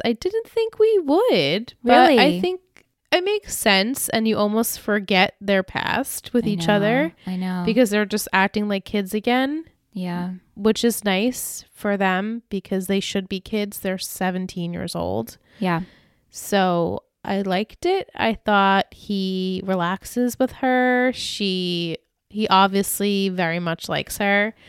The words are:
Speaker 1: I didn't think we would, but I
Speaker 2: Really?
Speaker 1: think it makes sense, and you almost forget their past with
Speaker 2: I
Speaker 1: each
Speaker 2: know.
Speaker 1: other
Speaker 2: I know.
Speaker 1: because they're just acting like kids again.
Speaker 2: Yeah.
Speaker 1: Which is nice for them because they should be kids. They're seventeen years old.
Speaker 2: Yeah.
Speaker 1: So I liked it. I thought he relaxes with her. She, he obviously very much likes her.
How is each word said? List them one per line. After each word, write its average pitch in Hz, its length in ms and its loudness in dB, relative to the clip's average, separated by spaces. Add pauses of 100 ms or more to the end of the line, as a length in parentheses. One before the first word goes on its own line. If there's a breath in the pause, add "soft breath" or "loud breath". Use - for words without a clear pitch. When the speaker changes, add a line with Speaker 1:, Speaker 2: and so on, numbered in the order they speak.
Speaker 1:
I 233 80 2
didn't 440 340 -4
think 453 300 -4
we 427 220 4
would, 262 760 2 (100)
but 247 100 4
I 247 140 10 (180)
Speaker 2:
Really? 185 160 2
Speaker 1:
think 359 200 -2 (500)
it 349 120 4
makes 415 340 -4
sense, 208 520 2
and 226 180 0
you 220 100 2
almost 214 420 0
forget 202 600 0
their 196 240 0
past - 680 -4
with 240 120 2
Speaker 2:
I - 40 -2
Speaker 1:
each 170 180 -2
Speaker 2:
know. 208 80 4
Speaker 1:
other 233 400 2 (100)
Speaker 2:
I 185 120 -6
know. 185 280 -4
Speaker 1:
because 226 240 4
they're 208 160 0
just 208 280 -4
acting 202 340 0
like 196 180 -2
kids 196 280 -4
again. 262 520 -2 (280)
Speaker 2:
Yeah. 180 380 -6 (240)
Speaker 1:
Which 220 280 0
is 240 220 0
nice 208 580 -2 (100)
for 202 220 -2
them 196 540 -2
because 190 380 -4
they 196 120 0
should 196 300 -4
be 190 100 -6
kids. 208 400 -6
They're 190 180 -4
seventeen 185 760 -6
years 175 200 -8
old. - 440 -6 (220 soft breath)
Speaker 2:
Yeah. 175 220 0 (480 soft breath)
Speaker 1:
So 180 720 0 (200)
I 196 200 -4
liked 196 420 -4
it. 370 280 0
I 220 200 0
thought 196 600 2
he 190 720 -4
relaxes 190 720 -2
with 262 160 0
her. 254 600 2
She, 180 840 -2 (320)
he 214 200 -4
obviously 196 800 2
very 175 300 -2
much 170 280 -4
likes - 300 -4
her. 208 360 2 (160 loud breath)